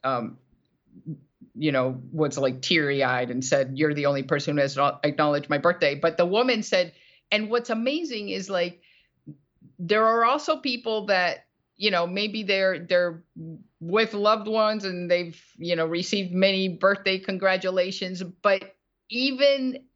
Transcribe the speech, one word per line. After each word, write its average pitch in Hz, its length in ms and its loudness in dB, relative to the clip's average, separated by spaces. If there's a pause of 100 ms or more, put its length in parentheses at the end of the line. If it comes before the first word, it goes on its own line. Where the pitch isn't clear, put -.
um, 127 320 -4 (1160)
you 151 180 -2
know, 131 260 0 (140)
was, 156 240 -2
like, 131 240 -2
teary-eyed 135 720 2
and 127 120 -4
said, 135 360 0
"You're 151 160 2
the 143 120 -2
only 139 160 0
person 143 340 -2
who 143 60 2
has 139 140 -2
not 139 260 2
acknowledged 147 460 0
my 147 100 2
birthday." 165 360 2
But 160 240 0
the 175 80 6
woman 226 360 2
said, 180 300 0 (380)
"And 214 180 0
what's 233 220 -2
amazing 233 580 -4
is, 190 220 -8
like, 175 320 -2 (960)
there 202 260 2
are 226 220 4
also 294 320 0
people 226 480 -4
that, 180 400 0 (300)
you 202 140 0
know, 170 160 2
maybe 208 360 -4
they're, 190 360 0
they're 175 440 0 (560)
with 208 360 0
loved 208 340 2
ones 214 380 0
and 180 240 -4
they've, 175 280 0 (200)
you 170 180 -2
know, 165 80 0
received 180 480 -2
many 190 360 2
birthday 190 500 2
congratulations, 185 1040 -2
but 196 540 -2 (340)
even 262 720 0 (120)